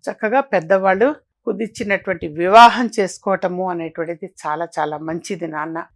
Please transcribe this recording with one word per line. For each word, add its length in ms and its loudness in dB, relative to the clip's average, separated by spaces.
చక్కగా 280 0
పెద్దవాళ్ళు 760 2
కుదిర్చినటువంటి 800 -6
వివాహం 600 6
చేసుకోవటము 720 -4
అనేటువంటిది 560 -8
చాలా 420 -8
చాలా 180 -4
మంచిది 500 -8
నాన్న. 360 -8